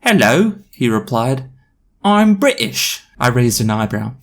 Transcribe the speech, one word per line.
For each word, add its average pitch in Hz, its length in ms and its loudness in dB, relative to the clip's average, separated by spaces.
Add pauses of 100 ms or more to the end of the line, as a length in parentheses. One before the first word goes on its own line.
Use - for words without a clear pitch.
Hello, 190 540 2 (180)
he 127 160 -4
replied. 117 600 -2 (540)
I'm 208 320 4
British. - 680 -2 (140)
I 123 100 0
raised 120 320 2
an 110 100 0
eyebrow. 107 520 -4